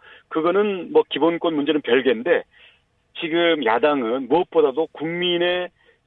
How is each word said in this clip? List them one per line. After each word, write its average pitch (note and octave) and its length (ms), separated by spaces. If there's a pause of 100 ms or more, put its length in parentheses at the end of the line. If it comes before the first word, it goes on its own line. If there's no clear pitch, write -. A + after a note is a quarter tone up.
(300)
그거는 F3 600
뭐, D3+ 160
기본권 E3 480
문제는 D3 260
별개인데, B2+ 640 (720)
지금 E3 440
야당은 C3+ 640
무엇보다도 D#3 640
국민의 F3 800 (380)